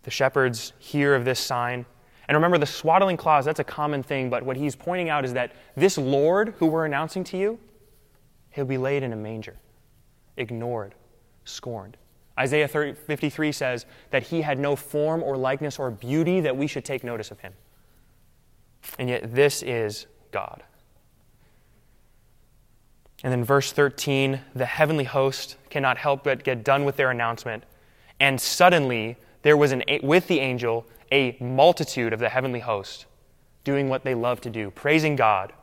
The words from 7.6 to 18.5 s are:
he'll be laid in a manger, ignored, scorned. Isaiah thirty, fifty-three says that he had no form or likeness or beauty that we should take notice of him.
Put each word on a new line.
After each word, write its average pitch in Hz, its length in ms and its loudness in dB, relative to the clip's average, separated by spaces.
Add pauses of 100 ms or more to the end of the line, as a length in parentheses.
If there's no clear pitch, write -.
he'll 139 140 -6
be 135 120 -2
laid 135 260 -2
in 120 100 -6
a - 20 -6
manger, 107 420 -10 (800)
ignored, 117 580 -8 (480)
scorned. 113 540 -14 (400)
Isaiah 139 300 2
thirty, 147 260 -2
fifty-three 151 580 -4
says 127 340 -4 (260)
that 131 120 0
he 165 180 -4
had 147 160 -2
no 143 180 0
form 156 460 -2
or 139 140 -4
likeness 135 420 -4
or 131 140 -4
beauty 156 480 0
that 139 160 0
we 143 120 -2
should 139 180 -8
take 131 180 -6
notice 117 280 -8
of 104 100 -18
him. 95 120 -18 (1400)